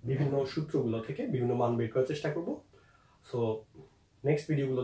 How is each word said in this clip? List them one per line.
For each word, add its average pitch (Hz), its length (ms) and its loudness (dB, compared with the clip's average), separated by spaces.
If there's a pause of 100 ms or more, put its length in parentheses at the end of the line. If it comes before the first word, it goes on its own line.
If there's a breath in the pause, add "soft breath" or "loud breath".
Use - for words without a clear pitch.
বিভিন্ন 139 260 2 (180)
সূত্রগুলো 127 540 0
থেকে - 160 -6 (120)
বিভিন্ন 120 260 2
মান 120 180 4
বের 113 140 0
করার 131 200 2
চেষ্টা 151 220 -2
করব। 170 140 -4 (800 soft breath)
So 123 80 -2 (840)
Next 147 260 4
ভিডিওগুলো 135 340 2